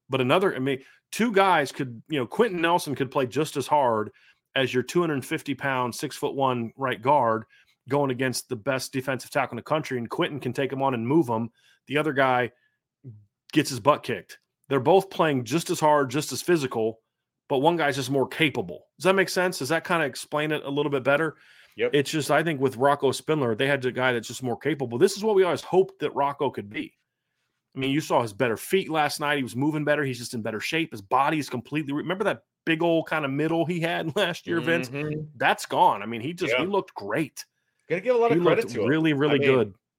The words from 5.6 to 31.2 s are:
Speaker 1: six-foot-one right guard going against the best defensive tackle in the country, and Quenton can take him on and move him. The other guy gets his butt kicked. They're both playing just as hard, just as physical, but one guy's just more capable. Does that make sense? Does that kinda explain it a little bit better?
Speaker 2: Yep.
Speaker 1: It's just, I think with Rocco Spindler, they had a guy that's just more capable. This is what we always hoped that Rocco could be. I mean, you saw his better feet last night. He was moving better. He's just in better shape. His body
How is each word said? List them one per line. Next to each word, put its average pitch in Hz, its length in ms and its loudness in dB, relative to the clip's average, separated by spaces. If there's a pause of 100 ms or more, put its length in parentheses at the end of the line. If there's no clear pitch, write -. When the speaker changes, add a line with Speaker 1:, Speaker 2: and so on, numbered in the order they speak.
Speaker 1:
six-foot-one 127 800 -2
right 127 260 -4
guard 117 420 2 (440)
going 139 240 0
against 127 360 -4
the 127 60 -4
best 131 380 -4
defensive 131 380 -6
tackle 131 240 -2
in - 20 -8
the 107 60 -10
country, 147 360 -4
and 117 120 -6
Quenton 156 280 -4
can 127 140 -4
take 139 200 -2
him 135 100 -4
on 135 120 2
and 117 120 -2
move 143 220 4
him. 113 220 -2 (380)
The 135 100 -2
other 151 140 0
guy 127 400 2 (1000)
gets 147 180 2
his 123 100 -6
butt 139 240 2
kicked. - 340 -8 (300)
They're 139 100 2
both 170 320 4
playing 143 340 2
just 151 260 -2
as 165 100 -2
hard, 147 300 4
just 147 220 -4
as 120 80 -6
physical, 127 600 0 (480)
but 139 100 0
one 165 180 4
guy's 143 200 0
just 131 140 -4
more 139 180 2
capable. 123 580 -2 (120)
Does 139 60 -10
that 190 100 6
make 190 140 2
sense? 185 300 0
Does 127 120 -6
that 160 140 0
kinda 165 220 0
explain 151 460 -4
it - 120 -4
a 143 60 -8
little 147 200 0
bit 139 120 -2
better? 143 340 2 (400)
Speaker 2:
Yep. 117 160 0
Speaker 1:
It's 143 180 2
just, 151 200 -2
I 151 120 4
think 156 180 -2
with 131 160 0
Rocco 139 360 4
Spindler, 139 420 0
they 135 120 0
had 135 180 0
a 123 80 0
guy 127 200 0
that's 113 160 -2
just 117 140 -12
more 120 140 -2
capable. 135 400 -4
This 185 200 4
is 202 80 -8
what 220 100 2
we 190 100 6
always 160 160 0
hoped 190 400 0
that 147 140 -6
Rocco 139 360 0
could 104 200 -10
be. 113 240 -10 (800)
I 135 40 -10
mean, 135 120 -2
you 147 100 2
saw 143 220 2
his 107 100 -4
better 113 240 0
feet 190 340 -2
last 147 280 0
night. 147 200 0
He 135 40 -2
was 113 140 -6
moving 151 280 0
better. 147 200 2
He's 127 140 -4
just 120 160 -12
in 113 60 -4
better 110 200 -6
shape. 160 320 -4
His 107 100 -14
body 139 360 2